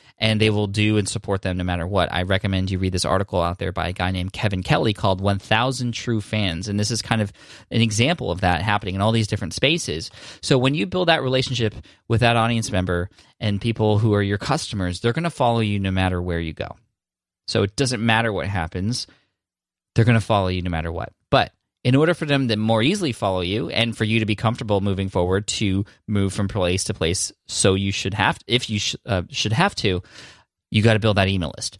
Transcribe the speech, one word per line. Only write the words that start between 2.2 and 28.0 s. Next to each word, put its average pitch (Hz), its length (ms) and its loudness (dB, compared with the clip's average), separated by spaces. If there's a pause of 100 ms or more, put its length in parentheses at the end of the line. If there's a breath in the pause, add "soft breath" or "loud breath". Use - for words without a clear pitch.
recommend 95 480 0
you 92 80 -2
read 92 140 0
this 90 120 -2
article 95 380 0
out 85 160 -2
there 92 140 -4
by 85 160 -4
a 90 40 -6
guy 90 200 -2
named 92 200 -4
Kevin 101 300 -2
Kelly 147 300 0
called 95 280 0
One 98 200 0
thousand 123 520 -2
True 113 280 -2
Fans, 95 480 -4
and 101 100 -2
this 104 140 0
is 107 100 -4
kind 113 180 -2
of 101 120 -2 (400 loud breath)
an 113 80 2
example 117 500 2
of 87 120 -2
that 87 200 2
happening 101 320 -2
in 95 60 -4
all 107 100 2
these 113 160 2
different 95 280 -6
spaces. 131 560 -2 (300 loud breath)
So 143 160 2
when 131 180 2
you 190 120 -2
build 180 220 0
that 160 160 4
relationship 127 500 0 (320 soft breath)
with 117 140 2
that 117 160 4
audience 117 340 0
member 92 400 0 (300 soft breath)
and 101 200 -2
people 107 380 2
who 107 160 4
are 104 80 2
your 101 160 0
customers, 95 600 -4
they're 117 120 0
gonna 165 180 -2
follow 120 280 2
you 104 220 0
no 98 100 -2
matter 92 320 0
where 87 160 -2
you 82 140 -4
go. - 240 -8 (720)
So 104 160 0
it 98 100 -4
doesn't 123 300 -2
matter 113 280 2
what 82 140 -4
happens. 95 600 -4 (840 soft breath)
They're 113 100 4
gonna 113 160 4
follow 101 260 0
you 92 160 -2
no 90 80 -4
matter 82 220 -4
what. - 200 -8 (180)
But 127 220 2 (300)
in 123 140 4
order 160 180 4
for 165 100 -6
them 139 240 0
to 110 80 0
more 110 260 2
easily 170 300 0
follow 95 280 -2
you 95 280 -2
and 117 280 -2
for 110 80 0
you 110 160 2
to 107 60 0
be 104 100 0
comfortable 113 440 0
moving 95 280 -2
forward 92 380 0
to 98 380 0 (240 soft breath)
move 98 240 0
from 101 160 -2
place 92 360 0
to 98 100 -4
place, - 380 -2 (140)
so - 280 2
you 98 180 0
should 101 220 -4